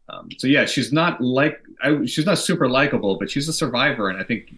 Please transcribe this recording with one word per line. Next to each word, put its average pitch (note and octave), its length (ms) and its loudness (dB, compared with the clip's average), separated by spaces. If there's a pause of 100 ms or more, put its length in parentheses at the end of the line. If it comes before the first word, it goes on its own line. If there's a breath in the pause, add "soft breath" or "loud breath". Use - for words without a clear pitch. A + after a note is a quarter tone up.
(100)
Um, - 180 -14 (100)
so B2+ 80 -4
yeah, C3+ 180 4
she's - 280 -2
not E3 280 2
like, C3 400 2 (220)
I, C#3+ 240 2
she's D3+ 180 0
not F#3 140 2
super E3 300 0
likable, B2 500 2
but G2 120 -4
she's C#3+ 180 -4
a D#3 40 -2
survivor, A#2+ 560 0
and F#2 100 -4
I F#2+ 60 -6
think - 340 -6